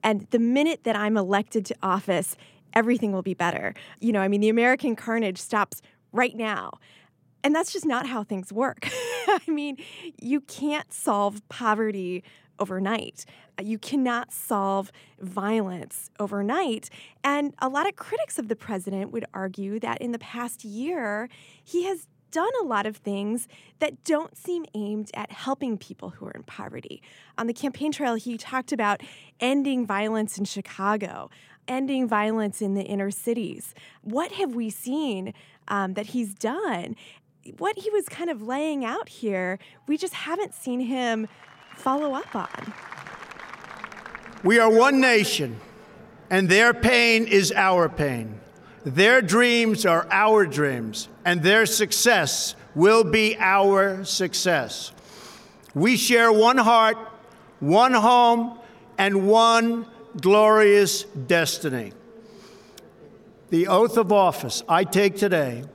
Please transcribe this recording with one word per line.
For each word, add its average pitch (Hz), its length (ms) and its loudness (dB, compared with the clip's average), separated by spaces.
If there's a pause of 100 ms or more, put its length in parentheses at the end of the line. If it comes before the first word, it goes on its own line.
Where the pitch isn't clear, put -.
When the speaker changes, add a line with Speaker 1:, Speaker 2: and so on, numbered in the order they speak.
Speaker 1:
And 214 260 -2
the 233 100 0
minute 269 440 0
that 226 120 -2
I'm 214 220 -2
elected 202 480 -2
to - 160 -10
office, 185 540 -2 (380)
everything 226 380 0
will 185 120 -4
be 190 100 -6
better." - 400 -4 (260)
You 226 120 0
know, 208 100 2
I 190 60 0
mean, 202 140 0
the 214 80 4
American 240 460 2
carnage 226 440 -4
stops - 420 -4 (300)
right 247 240 -2
now. 214 360 -8 (720)
And 294 120 0
that's 330 160 -2
just 370 140 -8
not 262 200 -2
how 240 180 -6
things 190 280 -10
work. 233 360 -6 (220)
<laughs> 480 180 -6
I 415 200 2
mean, 294 300 -6 (440)
you 269 200 -4
can't 294 500 -8
solve 208 560 -2
poverty 208 760 -4 (360)
overnight. 190 680 -6 (360)
You 214 160 -6
cannot 247 540 -4
solve 196 600 -4 (280)
violence 190 880 -6 (100)
overnight. 214 680 -4 (340)
And 285 360 -2
a 262 100 -2
lot 294 180 -2
of 403 80 -6
critics - 420 -8
of 233 100 -8
the 214 80 -4
president 196 560 -8
would 208 220 -8
argue 196 460 -8
that - 220 -6
in 240 100 -6
the 233 80 -8
past 240 440 -12
year, 233 680 -8 (340)
he 349 220 -6
has 381 220 -8 (240)
done 370 200 -2 (100)
a - 20 -4
lot 214 220 -4
of 214 120 -8
things 208 500 -6 (320)
that - 240 -6
don't 320 340 -2
seem 349 280 -6 (100)
aimed 214 400 -6
at 214 160 -12
helping 254 460 -6
people - 340 -16
who - 160 -16
are - 40 -16
in - 120 -16
poverty. - 580 -14 (360)
On 233 100 -6
the 233 60 -4
campaign 285 380 -4
trail, 254 240 -2
he 226 220 -8
talked 262 340 -6
about 208 300 -2 (380)
ending 262 460 0
violence 214 520 -4
in 196 80 -4
Chicago, 196 840 -6 (380)
ending 262 400 -2
violence 214 540 -2
in 196 140 -2
the 196 80 -4
inner 202 260 -4
cities. - 640 -8 (280)
What 311 320 -6
have 381 200 -4
we 226 160 -6
seen, 226 640 -6 (340)
um, 190 280 -4
that 208 120 -8
he's 220 280 -6
done? 233 600 -6 (640)
What 392 220 -6
he 403 100 -6
was 415 180 -2
kind 339 220 -8
of 220 140 -8
laying 277 420 -4
out 285 240 -8
here, 185 480 -4 (300)
we 302 100 -2
just 359 160 -6
haven't 349 400 -8
seen 247 280 -6
him 233 460 -2 (520)
follow 277 340 -2
up 277 220 -8
on. 214 380 -8 (1700)
Speaker 2:
We 226 160 6
are 226 100 6
one 254 300 6
nation, 196 600 2 (720)
and 185 200 2
their 226 240 6
pain 233 540 4
is 196 260 4
our 185 360 4
pain. 117 500 -4 (440)
Their 202 380 4
dreams 226 640 2
are 170 260 2
our 208 340 4
dreams, 131 640 -4 (160)
and 175 180 0
their 214 220 6
success 208 880 0 (200)
will 214 280 6
be 214 340 2
our 196 680 4
success. 165 840 -2 (840)
We 208 240 4
share 233 340 4
one 233 260 6
heart, 220 400 6 (600)
one 214 340 6
home, 233 640 6 (400)
and 196 300 2
one 226 580 4 (340)
glorious 208 840 6
destiny. 131 920 -2 (1600)
The 175 180 2
oath 220 300 4
of 208 140 2
office 180 560 2
I 170 160 4
take 196 340 2
today 147 460 0 (120)